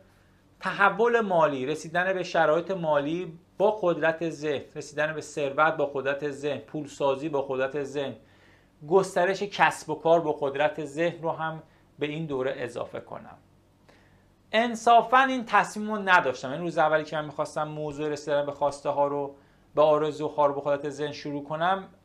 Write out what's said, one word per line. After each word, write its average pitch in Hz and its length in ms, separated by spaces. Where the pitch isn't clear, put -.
تحول 196 600
مالی، 156 460
رسیدن 165 460
به 185 100
شرایط 170 480
مالی 160 680
با 214 240
قدرت 160 480
ذهن، 147 340
رسیدن 151 380
به 151 60
ثروت 151 560
با 147 100
قدرت 139 440
ذهن، 135 280
پولسازی 143 720
با 139 140
قدرت 135 400
ذهن، 131 320
گسترش 185 540
کسب 160 480
و 151 40
کار 165 260
با 151 120
قدرت 147 520
ذهن 151 380
رو 160 80
هم 160 320
به 143 80
این 156 200
دوره 135 300
اضافه 120 440
کنم. - 380
انصافاً 233 680
این 262 260
تصمیم 208 460
رو 214 80
نداشتم. 160 420
این 156 100
روز 165 180
اولی 156 260
که 156 120
من 151 80
می‌خواستم 151 440
موضوع 151 400
رسیدن 143 380
به 139 60
خواسته 143 360
ها 143 180
رو، 143 280
به 147 80
آرزوها 151 640
رو 143 80
به 139 100
قدرت 143 260
ذهن 147 220
شروع 143 320
کنم، 185 440